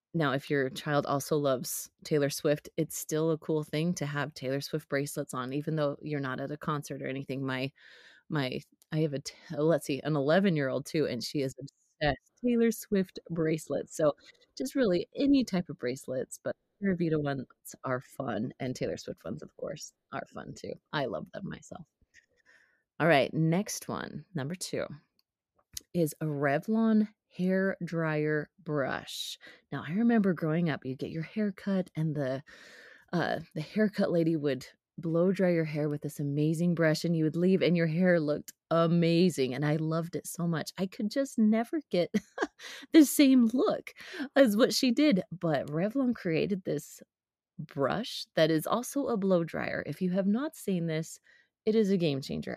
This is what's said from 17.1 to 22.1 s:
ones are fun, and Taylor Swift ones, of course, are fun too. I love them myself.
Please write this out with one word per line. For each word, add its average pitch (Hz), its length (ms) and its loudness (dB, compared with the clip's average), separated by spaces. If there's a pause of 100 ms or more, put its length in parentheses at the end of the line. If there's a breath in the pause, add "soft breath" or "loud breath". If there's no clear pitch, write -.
ones 139 280 -2 (380)
are 127 160 -2
fun, 127 580 -6
and 131 160 -4
Taylor 98 220 -4
Swift - 260 -12
ones, 113 200 -10
of - 160 -18
course, - 340 -10 (200)
are - 200 -8
fun - 220 -12
too. - 180 -12 (220)
I 139 120 0
love 90 280 -6
them 101 120 -10
myself. - 380 -14 (1160 soft breath)